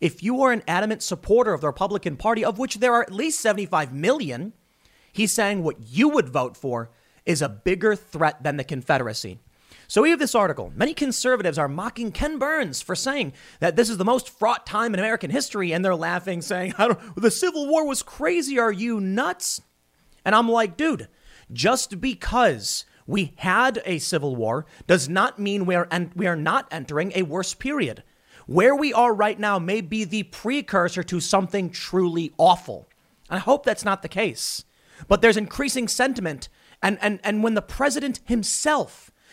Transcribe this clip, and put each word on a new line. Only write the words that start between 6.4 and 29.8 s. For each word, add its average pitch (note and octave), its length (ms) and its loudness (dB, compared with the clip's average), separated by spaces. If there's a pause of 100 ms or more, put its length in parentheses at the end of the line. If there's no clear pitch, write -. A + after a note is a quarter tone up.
for A#2 340 -6 (340)
is D3+ 160 0
a C#3+ 80 -2
bigger F#3 460 0
threat D#3 480 -2
than C#3+ 140 -2
the C3+ 80 -4
Confederacy. A#2+ 720 -2 (520)
So G#3+ 120 4
we D#4 80 6
have E4 80 4
this C#4 160 -2
article. E3 420 0
Many D4 160 0
conservatives A#3+ 640 0
are D3 120 0
mocking G#3 440 -6
Ken D4+ 260 -2
Burns C4+ 440 -2
for F#3 120 -6
saying B3+ 380 -4 (280)
that E3 160 2
this A3 120 4
is A3+ 80 -4
the F#3 80 0
most B3 240 2
fraught - 380 0
time A3+ 260 -2
in F#3 80 0
American A3 300 -2
history, G3 420 -2
and F3 100 0
they're F#3 120 2
laughing, F3 480 -4
saying, F3+ 340 -4
"I A3 120 4
don't, G#3+ 280 -2
the G#3+ 140 6
Civil D#4+ 380 -2
War D#4 180 4
was C4+ 160 -2
crazy. C#4+ 560 -2
Are A3+ 140 2
you A3 280 -2
nuts?" G#3+ 600 -4 (640)
And G3+ 80 2
I'm A#3 140 4
like, A3+ 280 0
"Dude, B3+ 320 -2 (420)
just F3+ 520 0
because G#3 840 0 (220)
we G3 300 -2
had G#3+ 500 2
a F3 120 -4
civil C#3+ 380 -2
war A#2 300 -2 (200)
does D3+ 220 4
not G3+ 300 0
mean G3+ 260 -2
we F3+ 100 0
are F3 160 0
en-, F3 240 -2
we F#3 120 -2
are E3+ 100 0
not D#3+ 340 0
entering D#3 440 -4
a F#3 80 0
worse F3 320 -4
period. A#3+ 480 -4 (420)
Where G#3 320 6
we C#4+ 160 0
are A#3 220 4
right G#3 260 0
now G#3 180 2
may F#3+ 220 -2